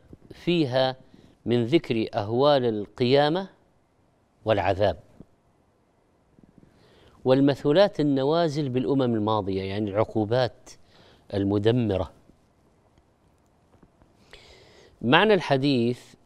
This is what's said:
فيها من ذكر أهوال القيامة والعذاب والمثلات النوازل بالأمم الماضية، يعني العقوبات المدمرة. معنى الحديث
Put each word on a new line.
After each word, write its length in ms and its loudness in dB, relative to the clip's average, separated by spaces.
فيها 640 -2
من 200 0
ذكر 480 -2
أهوال 520 0
القيامة 840 0
والعذاب 540 0
والمثلات 720 2
النوازل 720 0
بالأمم 460 0
الماضية، 460 -2
يعني 280 -6
العقوبات 800 -2
المدمرة. 800 0
معنى 320 4
الحديث 680 0